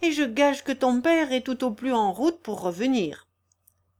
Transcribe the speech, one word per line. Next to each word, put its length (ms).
et 100
je 120
gage 400
que 80
ton 280
père 320
est 100
tout 220
au 60
plus 220
en 200
route 280
pour 200
revenir. » 680